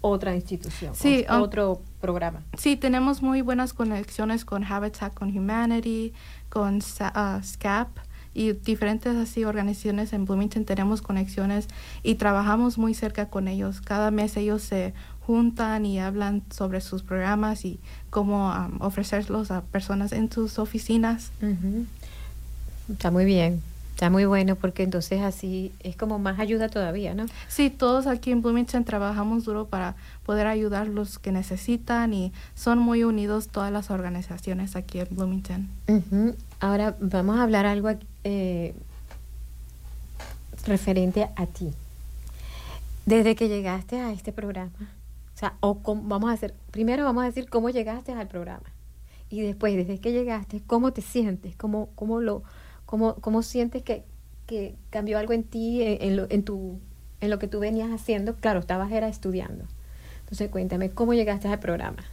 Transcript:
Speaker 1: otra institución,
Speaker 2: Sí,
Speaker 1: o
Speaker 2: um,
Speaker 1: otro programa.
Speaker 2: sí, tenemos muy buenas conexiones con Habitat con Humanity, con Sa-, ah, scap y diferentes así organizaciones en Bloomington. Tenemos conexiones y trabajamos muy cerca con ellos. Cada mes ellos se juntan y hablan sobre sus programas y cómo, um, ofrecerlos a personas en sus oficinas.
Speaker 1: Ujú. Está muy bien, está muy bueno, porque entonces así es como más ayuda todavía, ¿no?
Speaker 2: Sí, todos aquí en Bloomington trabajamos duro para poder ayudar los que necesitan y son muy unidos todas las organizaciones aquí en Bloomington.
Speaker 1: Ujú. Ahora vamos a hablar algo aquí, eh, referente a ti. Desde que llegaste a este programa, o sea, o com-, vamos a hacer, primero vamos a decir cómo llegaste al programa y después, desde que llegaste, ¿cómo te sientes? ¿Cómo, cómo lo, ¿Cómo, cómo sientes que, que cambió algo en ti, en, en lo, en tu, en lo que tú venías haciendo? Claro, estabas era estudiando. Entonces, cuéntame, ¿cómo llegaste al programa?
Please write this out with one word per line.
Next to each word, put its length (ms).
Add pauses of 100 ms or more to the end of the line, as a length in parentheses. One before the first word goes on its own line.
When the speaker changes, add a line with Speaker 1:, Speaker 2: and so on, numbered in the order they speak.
Speaker 1:
otra 320
institución, 600
Speaker 2:
Sí, 340
Speaker 1:
o 60
Speaker 2:
um, 60
Speaker 1:
otro 400 (180)
programa. 420 (160)
Speaker 2:
sí, 200
tenemos 440
muy 200
buenas 320
conexiones 720
con 180
Habitat 500
con 240
Humanity, 760 (340)
con 340
Sa-, 320
ah, 300
scap 460 (440)
y 200
diferentes 640
así 260
organizaciones 720
en 100
Bloomington. 400
Tenemos 380
conexiones 680 (340)
y 140
trabajamos 640
muy 160
cerca 320
con 240
ellos. 320
Cada 280
mes 280
ellos 240
se 320 (340)
juntan 580
y 140
hablan 500
sobre 300
sus 240
programas 640
y 120 (320)
cómo, 440
um, 280
ofrecerlos 680
a 120
personas 500
en 180
sus 280
oficinas. 720 (100)
Speaker 1:
Ujú. 440 (1040)
Está 220
muy 140
bien, 360 (300)
está 180
muy 160
bueno, 300
porque 280
entonces 380
así 600
es 160
como 220
más 200
ayuda 300
todavía, 440
¿no? 120 (240)
Speaker 2:
Sí, 200
todos 380
aquí 240
en 100
Bloomington 440
trabajamos 580
duro 240
para 280 (300)
poder 220
ayudar 400
los 320
que 120
necesitan 840
y 180 (240)
son 240
muy 240
unidos 460
todas 220
las 180
organizaciones 840
aquí 240
en 120
Bloomington. 560 (200)
Speaker 1:
Ujú. 480 (260)
Ahora 400
vamos 360
a 60
hablar 220
algo 240
aquí, 180 (160)
eh, 500 (1900)
referente 680
a 100
ti. 260 (1300)
Desde 300
que 140
llegaste 500
a 120
este 200
programa, 400 (640)
o 20
sea, 220
o 200
com-, 280
vamos 220
a 40
hacer, 200 (180)
primero 320
vamos 200
a 40
decir 220
cómo 200
llegaste 440
al 140
programa 380 (640)
y 120
después, 340
desde 240
que 120
llegaste, 560
¿cómo 240
te 100
sientes? 540
¿Cómo, 400
cómo 240
lo, 240 (460)
¿Cómo, 320
cómo 220
sientes 400
que, 180 (460)
que 260 (160)
cambió 300
algo 140
en 100
ti, 400
en, 180
en 160
lo, 140
en 100
tu, 380 (420)
en 80
lo 80
que 100
tú 120
venías 320
haciendo? 460
Claro, 240
estabas 300
era 160
estudiando. 580 (560)
Entonces, 280
cuéntame, 400
¿cómo 240
llegaste 360
al 100
programa? 380 (160)